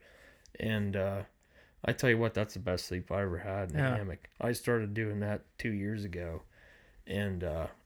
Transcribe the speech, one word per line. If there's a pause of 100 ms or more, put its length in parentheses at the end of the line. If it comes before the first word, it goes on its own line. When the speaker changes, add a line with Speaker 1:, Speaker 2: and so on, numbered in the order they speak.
(600)
Speaker 1:
And,
uh, (640)
I
tell
you
what,
that's
the
best
sleep
I
ever
had
in
a
Speaker 2:
Yeah.
Speaker 1:
hammock. (120)
I
started
doing
that (160)
two
years
ago. (640)
And,
uh, (180)